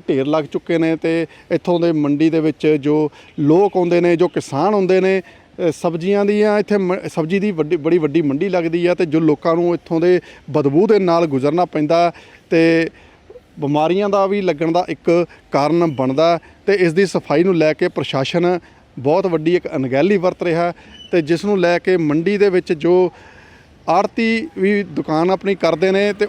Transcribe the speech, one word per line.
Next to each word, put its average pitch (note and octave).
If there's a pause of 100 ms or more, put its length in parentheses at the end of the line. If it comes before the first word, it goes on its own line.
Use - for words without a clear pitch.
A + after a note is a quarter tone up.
ਢੇਰ C3+
ਲੱਗ D3+
ਚੁੱਕੇ E3+
ਨੇ D#3+
ਤੇ E3 (260)
ਇੱਥੋਂ F3
ਦੇ E3+
ਮੰਡੀ D3
ਦੇ D#3+
ਵਿੱਚ D#3
ਜੋ D3+ (280)
ਲੋਕ F3
ਆਉਂਦੇ F3
ਨੇ, F3
ਜੋ E3+
ਕਿਸਾਨ D#3+
ਆਉਂਦੇ F#3+
ਨੇ, F#3+
ਅ, -
ਸਬਜ਼ੀਆਂ F#3
ਦੀਆਂ G#3
ਇੱਥੇ G#3
ਮ-, F#3
ਸਬਜ਼ੀ E3
ਦੀ G#3
ਵੱਡੀ, D#3
ਬੜੀ E3
ਵੱਡੀ D3+
ਮੰਡੀ D3+
ਲੱਗਦੀ E3+
ਆ F3
ਤੇ F3+
ਜੋ D#3
ਲੋਕਾਂ E3
ਨੂੰ F3
ਇੱਥੋਂ E3
ਦੇ F3+ (280)
ਬਦਬੂ D3
ਦੇ G#3
ਨਾਲ E3+
ਗੁਜ਼ਰਨਾ D3
ਪੈਂਦਾ E3 (380)
ਤੇ E3 (680)
ਬਿਮਾਰੀਆਂ D#3+
ਦਾ G3
ਵੀ G3+
ਲੱਗਣ E3
ਦਾ F3
ਇੱਕ E3+ (260)
ਕਾਰਨ D3+
ਬਣਦਾ D3 (260)
ਤੇ G3+
ਇਸ F3+
ਦੀ G3
ਸਫਾਈ E3
ਨੂੰ F#3
ਲੈ D#3
ਕੇ F3+
ਪ੍ਰਸ਼ਾਸਨ E3+ (400)
ਬਹੁਤ E3
ਵੱਡੀ E3
ਇੱਕ F3
ਅਣਗਹਿਲੀ C#3
ਵਰਤ F3+
ਰਿਹਾ E3+ (380)
ਤੇ F3
ਜਿਸ D#3
ਨੂੰ G3+
ਲੈ F3
ਕੇ F#3
ਮੰਡੀ E3
ਦੇ G3+
ਵਿੱਚ F3+
ਜੋ E3+ (800)
ਆੜ੍ਹਤੀ A3 (100)
ਵੀ G3+
ਦੁਕਾਨ D#3+
ਆਪਣੀ F#3
ਕਰਦੇ E3+
ਨੇ G3+
ਤੇ G#3